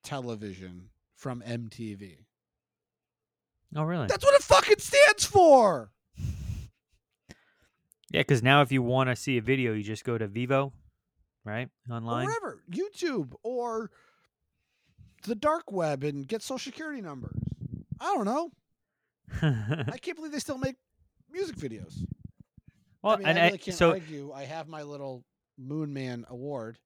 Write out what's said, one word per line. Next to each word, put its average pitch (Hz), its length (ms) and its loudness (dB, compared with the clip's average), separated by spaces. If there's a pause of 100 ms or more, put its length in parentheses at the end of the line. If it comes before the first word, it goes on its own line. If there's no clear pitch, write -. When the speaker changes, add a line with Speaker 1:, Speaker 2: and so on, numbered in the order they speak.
Speaker 1:
television 101 840 -10 (260)
from 123 280 -10
M 120 240 -6
T 110 260 -12
V. 98 320 -20 (1500)
Speaker 2:
Oh, 151 80 -2
really? 160 240 -2
Speaker 1:
That's - 180 -2
what 554 100 8
it 571 80 8
fucking 494 360 6
stands 539 460 6
for! 254 680 8 (2250)
Speaker 2:
Yeah, 147 120 2
'cause 127 180 4
now 139 200 8
if 135 80 2
you 135 120 2
wanna 127 340 2
see 131 220 0
a 113 40 -2
video, 123 300 0
you 107 100 -2
just 104 220 -8
go 117 140 -2
to 110 100 -4
Vivo, 131 440 -2 (720)
right? 110 240 -8 (220)
Online. 117 360 -4
Speaker 1:
Or - 20 -2
wherever. 440 420 -8
YouTube 285 720 -4
or 233 480 -6 (1300)
the 214 100 -4
dark 302 380 -2
web 151 320 -2
and 143 240 -6
get 220 140 -6
social 262 280 -10
security 302 300 -10
numbers. 147 400 -10 (600)
I 349 140 -2
don't 254 100 0
know. 277 280 -2 (760)
Speaker 2:
<laughs> - 120 -6
Speaker 1:
I 135 600 -2
can't 349 140 -8
believe 311 160 -12
they 294 80 -4
still 269 180 -6
make 262 160 -6 (580)
music 339 240 -6
videos. - 460 -10 (1000)
Speaker 2:
Well, 214 120 2
Speaker 1:
I - 40 -2
mean, 196 100 -4
Speaker 2:
and 165 100 4
Speaker 1:
I 170 40 6
Speaker 2:
I, 170 40 6
Speaker 1:
really 190 120 2
can't 180 180 -8
Speaker 2:
so 165 140 6
Speaker 1:
argue. 156 420 -6
I 139 120 -12
have 151 240 -12
my 156 140 -14
little 139 420 -12 (340)
Moon 143 340 -6
Man 127 360 -8
award. 127 580 -10